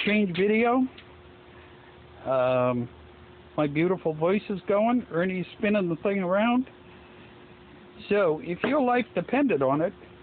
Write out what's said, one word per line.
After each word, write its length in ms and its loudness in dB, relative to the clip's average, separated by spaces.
changed 320 2
video. 480 2
Um, 640 0
my 120 0
beautiful 440 0
voice 360 0
is 180 -4
going. 460 0
Ernie's 340 -2
spinning 320 0
the 80 -2
thing 220 -2
around. 480 0
So, 340 2
if 220 -8
your 180 2
life 320 2
depended 480 0
on 200 2
it, 100 -2